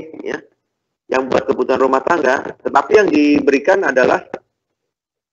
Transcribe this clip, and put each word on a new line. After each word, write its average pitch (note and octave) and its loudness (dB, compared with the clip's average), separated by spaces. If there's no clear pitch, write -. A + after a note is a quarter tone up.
ya, C3+ -8
yang C3 -2
buat B2+ 0
kebutuhan B2+ -2
rumah C3+ 2
tangga, D3+ -2
tetapi C#3 0
yang G#3 4
diberikan D3 2
adalah, C3 0